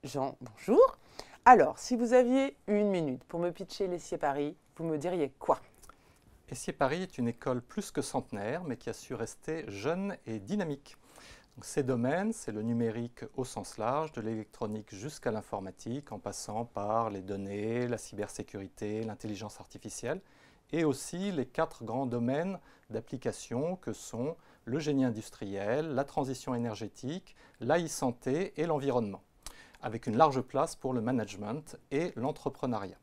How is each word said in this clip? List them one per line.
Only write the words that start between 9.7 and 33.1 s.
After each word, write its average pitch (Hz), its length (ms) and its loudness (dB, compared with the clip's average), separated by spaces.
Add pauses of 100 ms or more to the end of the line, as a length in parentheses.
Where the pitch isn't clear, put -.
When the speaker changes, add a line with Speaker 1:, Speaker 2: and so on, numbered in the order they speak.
Speaker 2:
et 110 140 -6
dynamique. 151 560 -4 (600)
Donc, 117 80 -16
ces 143 200 0
domaines, 135 480 2
c'est - 180 -6
le 107 120 -4
numérique 117 640 -2 (120)
au 127 80 -2
sens - 340 -10
large, 139 320 0
de 123 100 -8
l'électronique 107 720 -6
jusqu'à 117 380 -6
l'informatique, 107 800 -6
en 104 80 -8
passant 107 460 -6
par 110 440 0
les 101 140 -6
données, 101 640 -2
la 120 100 0
cybersécurité, 104 1080 -6
l'intelligence 107 560 -8
artificielle, 120 600 -8 (520)
et 165 100 2
aussi 202 480 0
les 139 160 0
quatre - 380 -2
grands 123 220 -2
domaines 131 520 0 (320)
d'application 127 880 -4
que 120 160 -8
sont 131 440 -6 (280)
le 131 160 -2
génie 143 240 2
industriel, 110 920 -2
la 135 100 2
transition 135 520 -4
énergétique, 117 800 -6 (240)
la 139 180 4
e-santé 143 840 -2
et 160 60 2
l'environnement, 123 560 0 (600)
avec 113 240 -6
une 110 100 0
large 139 240 6
place 139 360 -2
pour 131 160 -2
le 123 100 0
management 107 760 -4 (140)
et 160 240 0
l'entrepreneuriat. 120 880 -4